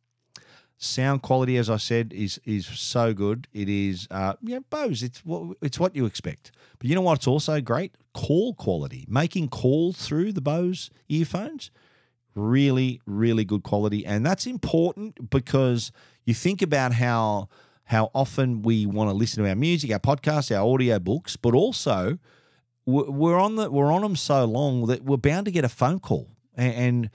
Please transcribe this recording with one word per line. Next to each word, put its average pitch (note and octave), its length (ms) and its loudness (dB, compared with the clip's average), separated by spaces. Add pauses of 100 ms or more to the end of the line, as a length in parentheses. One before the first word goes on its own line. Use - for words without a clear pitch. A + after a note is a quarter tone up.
(760)
Sound C3+ 460 -2
quality, B2+ 340 2
as A#2 140 0
I A2+ 60 0
said, A#2 360 -2
is, G2 320 -6
is G#2 220 -4
so - 480 0
good. G2+ 380 -2
It G2+ 160 -4
is, G2 420 -2
uh, F#2+ 320 -4
yeah, A#3+ 160 -8 (120)
Bose. A3+ 340 -4
It's B2 200 -12
what, E3+ 380 -8
it's C#3+ 160 -4
what F#3 160 0
you C#3 100 0
expect. - 460 -8 (280)
But A#2+ 100 -4
you D#3 80 2
know F#3+ 60 2
what's E3 260 2
also D3+ 320 2
great? C3+ 360 -2 (160)
Call F#3+ 420 0
quality. C#2 540 -4
Making D#3 400 -2
calls D#3 500 0
through F3 340 -2
the F#3 80 -4
Bose E3+ 500 -2 (180)
earphones, F#3 640 -4 (640)
really, B2+ 720 2
really A2 380 2
good G2+ 180 -2
quality. G#2 420 0
And G#2 220 -2
that's F#3 220 -2
important F3+ 800 -2
because B2+ 640 0 (320)
you A#2 100 2
think F#3 260 0
about C#3 340 2
how, A2+ 540 0 (360)
how A2 320 2
often B2+ 460 0
we A2+ 220 4
wanna G#2 280 0
listen G#2+ 320 0
to G2+ 40 2
our F#2+ 60 2
music, D3 380 0
our G2+ 80 0
podcasts, D3 500 0
our G2+ 160 2
audio B2 320 4
books, G2 380 -2
but A#2 180 2
also C#3 640 0 (680)
w-, C3+ 240 2
we're D#3+ 280 2
on G#3+ 180 2
the, G#3+ 140 -2
we're C#3+ 220 4
on F#3 100 2
'em G#3 140 0
so C3+ 300 2
long B2 400 0
that B2 180 0
we're C#3 140 2
bound D#3+ 260 2
to G#3 60 -2
get E3+ 140 0
a B2 40 0
phone F3 320 0
call, - 300 -4 (240)
and, B2 200 0
and A#2+ 400 0